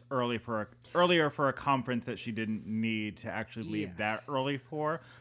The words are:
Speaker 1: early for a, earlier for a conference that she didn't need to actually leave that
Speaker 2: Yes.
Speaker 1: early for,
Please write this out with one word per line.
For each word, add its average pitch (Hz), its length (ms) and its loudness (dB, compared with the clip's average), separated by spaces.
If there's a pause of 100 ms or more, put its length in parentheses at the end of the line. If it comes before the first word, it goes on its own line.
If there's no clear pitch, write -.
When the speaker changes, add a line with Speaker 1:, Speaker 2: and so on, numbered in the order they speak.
Speaker 1:
early 120 300 0
for 113 240 -2
a, 104 40 -6 (280)
earlier 170 360 6
for 139 180 2
a 127 40 4
conference 127 540 0
that 117 100 -4
she 120 140 -8
didn't 110 340 -2
need 110 540 -2
to 110 100 -10
actually 110 400 -6
leave 104 280 -4
that 110 240 0
Speaker 2:
Yes. - 80 -14
Speaker 1:
early 139 280 0
for, 151 440 -4 (200)